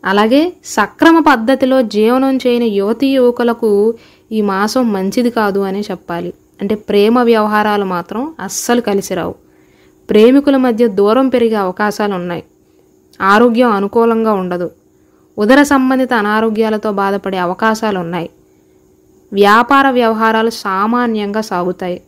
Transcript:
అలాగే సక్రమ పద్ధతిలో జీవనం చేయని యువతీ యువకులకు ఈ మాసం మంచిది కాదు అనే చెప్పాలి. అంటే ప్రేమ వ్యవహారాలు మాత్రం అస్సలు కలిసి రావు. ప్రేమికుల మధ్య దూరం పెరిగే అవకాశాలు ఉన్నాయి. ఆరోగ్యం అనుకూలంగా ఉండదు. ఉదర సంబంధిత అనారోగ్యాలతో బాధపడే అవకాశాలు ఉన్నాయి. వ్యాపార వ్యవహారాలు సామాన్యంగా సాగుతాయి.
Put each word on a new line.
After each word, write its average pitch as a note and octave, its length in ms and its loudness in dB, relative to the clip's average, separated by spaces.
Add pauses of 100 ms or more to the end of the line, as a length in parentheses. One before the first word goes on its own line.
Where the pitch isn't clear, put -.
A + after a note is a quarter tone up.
అలాగే A3 480 2 (120)
సక్రమ D#4+ 560 2
పద్ధతిలో C4 640 2
జీవనం A#3+ 540 0
చేయని A#3+ 300 0
యువతీ G#3+ 400 0
యువకులకు A#3 880 2 (380)
ఈ A3 80 -2
మాసం G#3 520 -2
మంచిది G3+ 380 -2
కాదు G3+ 300 -2
అనే G3 200 -4
చెప్పాలి. F3 540 -10 (260)
అంటే G3+ 140 -2
ప్రేమ G#3 440 0
వ్యవహారాలు G#3+ 680 0
మాత్రం G3 560 -8
అస్సలు A#3+ 400 -4
కలిసి G3+ 340 -4
రావు. E3+ 320 -8 (640)
ప్రేమికుల C4 460 4
మధ్య A#3+ 320 0
దూరం G#3 400 2
పెరిగే A#3 260 0
అవకాశాలు G#3 600 -4
ఉన్నాయి. F3 280 -8 (760)
ఆరోగ్యం A3+ 500 4
అనుకూలంగా A3 640 0
ఉండదు. F3+ 380 -4 (680)
ఉదర B3 240 4
సంబంధిత C4 500 0
అనారోగ్యాలతో G#3+ 800 -2
బాధపడే G3 460 -4
అవకాశాలు G#3 600 -2
ఉన్నాయి. E3+ 320 -8 (1000)
వ్యాపార A#3+ 580 4
వ్యవహారాలు A3+ 600 0
సామాన్యంగా G#3+ 880 -4
సాగుతాయి. F3+ 680 -6